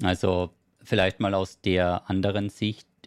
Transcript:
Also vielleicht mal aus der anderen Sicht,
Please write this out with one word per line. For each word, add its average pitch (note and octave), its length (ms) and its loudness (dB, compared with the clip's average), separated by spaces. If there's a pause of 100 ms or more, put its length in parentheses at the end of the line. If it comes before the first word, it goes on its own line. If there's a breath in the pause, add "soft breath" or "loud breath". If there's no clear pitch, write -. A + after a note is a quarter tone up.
Also F2+ 480 0 (320)
vielleicht F#2+ 380 0
mal G2 140 0
aus F#2+ 280 -4
der F2+ 480 0
anderen G2+ 400 -2
Sicht, - 380 -6 (200)